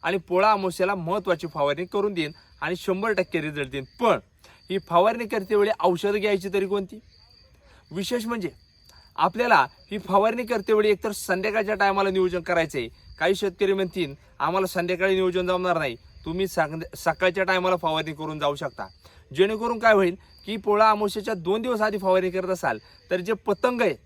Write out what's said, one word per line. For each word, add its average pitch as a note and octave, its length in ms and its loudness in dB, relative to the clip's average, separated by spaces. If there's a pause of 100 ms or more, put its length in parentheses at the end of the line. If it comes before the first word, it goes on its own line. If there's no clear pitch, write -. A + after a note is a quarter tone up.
आणि F3+ 140 0
पोळा F#3+ 340 2
अमावस्येला G3 440 0
महत्त्वाची F3+ 520 -2
फवारणी C#3+ 380 -2
करून G3+ 280 -2
देईन D#3 180 -2 (300)
आणि E3 140 -4
शंभर F#3+ 340 -2
टक्के F#3 320 0
रिझल्ट D3 280 -6
देईन. C3+ 140 -8 (160)
पण G#3 200 4 (500)
ही F#3+ 80 -2
फवारणी G3 480 2
करतेवेळी G#3 540 2
औषधं F#3 400 2
घ्यायची G3 340 -2
तरी G3 120 0
कोणती? G3 340 -6 (920)
विशेष G#3+ 340 -4
म्हणजे A3+ 240 -4 (680)
आपल्याला G3 520 2 (240)
ही G#3 60 -6
फवारणी G#3+ 460 2
करतेवेळी G#3+ 460 2
एकतर G#3 220 0
संध्याकाळच्या G3+ 640 -2
टायमाला G3 340 2
नियोजन F#3 320 0
करायचं D#3+ 380 0
आहे. A#2 100 -6 (300)
काही F3+ 160 2
शेतकरी G3 380 0
म्हणतील, F3+ 420 -4 (240)
"आम्हाला F#3 280 0
संध्याकाळी F3+ 460 0
नियोजन F3+ 340 0
जमणार F3+ 300 0
नाही, C3+ 180 -4
तुम्ही F3 520 -6
सांग-, D#3+ 500 -4
सकाळच्या F3+ 460 0
टायमाला F#3 320 0
फवारणी D#3+ 380 -2
करून D#3 260 -8
जाऊ D3 160 0
शकता." C3 320 -10 (480)
जेणेकरून A3 440 0
काय A3+ 140 6
होईल F#3+ 220 4 (300)
की G#3+ 120 -6
पोळा G#3 340 4
अमावस्येच्या G#3 420 -2
दोन F3+ 280 -2
दिवस A#3 200 0
आधी G#3+ 160 0
फवारणी F#3 320 2
करत F3+ 200 -4
असाल D3+ 280 -2 (340)
तर F3+ 80 0
जे F#3 140 -2
पतंग A#3 480 0
आहे F#3+ 140 2 (100)